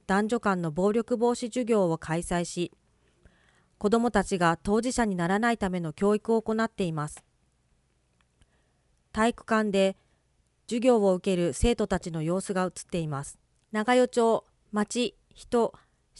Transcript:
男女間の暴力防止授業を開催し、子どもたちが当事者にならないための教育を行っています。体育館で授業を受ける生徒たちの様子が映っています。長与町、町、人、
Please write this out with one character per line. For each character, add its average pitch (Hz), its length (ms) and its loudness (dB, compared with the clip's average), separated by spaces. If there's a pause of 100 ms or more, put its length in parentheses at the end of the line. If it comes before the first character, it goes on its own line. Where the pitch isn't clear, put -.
男 208 220 0
女 233 120 -2
間 185 220 -2
の 165 80 -2
暴 185 220 0
力 233 260 -2
防 240 160 2
止 240 140 -8
授 247 180 -4
業 196 260 2
を 160 60 -2
開 165 240 -4
催 175 240 -2
し、 - 260 -6 (1040)
子 202 140 0
ど 226 100 4
も 240 100 2
た 196 140 2
ち 190 140 -2
が 170 240 2
当 214 180 2
事 247 120 -2
者 240 120 0
に 196 120 -2
な 175 120 -2
ら 196 100 2
な 233 140 0
い 226 60 -2
た 196 100 -2
め 180 120 -4
の 160 120 -6
教 208 220 2
育 220 200 0
を 220 60 2
行 220 220 -2
っ 226 80 -2
て - 140 -4
い 165 100 -4
ま 151 140 -4
す。 - 140 -16 (1900)
体 220 180 0
育 - 140 -14
館 214 260 0
で 190 260 2 (680)
授 233 140 -4
業 233 240 4
を 190 100 4
受 180 160 -2
け 185 60 0
る 175 160 0
生 240 240 2
徒 208 100 -2
た 185 140 -2
ち 180 100 -10
の 160 120 -6
様 175 180 -2
子 202 140 -8
が 185 80 0
映 185 40 0
っ 170 40 -6 (200)
て 180 80 -4
い 160 80 -4
ま 143 180 -8
す。 - 140 -18 (320)
長 220 240 0
与 247 140 6
町、 226 380 2 (260)
町、 208 420 -2 (200)
人、 - 400 -2 (460)